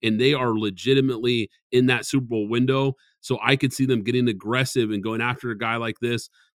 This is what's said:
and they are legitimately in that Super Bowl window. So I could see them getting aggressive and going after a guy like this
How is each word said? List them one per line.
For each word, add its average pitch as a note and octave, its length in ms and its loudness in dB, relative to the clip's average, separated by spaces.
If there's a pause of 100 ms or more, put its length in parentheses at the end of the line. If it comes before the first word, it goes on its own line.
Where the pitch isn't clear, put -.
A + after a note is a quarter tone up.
and A2 160 2
they D3 140 4
are B2+ 240 0
legitimately A#2 960 0 (200)
in B2+ 160 4
that B2 200 0
Super C3 200 -2
Bowl A2 220 -2
window. C3 460 2 (260)
So B2 220 -2
I C3 140 4
could C3+ 160 0
see C3+ 120 -2
them B2 200 0
getting B2 240 2
aggressive A2+ 640 -2
and G#2 120 -2
going A2 180 -4
after B2 300 -4
a G#2+ 80 -8
guy A2+ 180 -2
like A#2 240 -6
this A#2+ 300 -4 (260)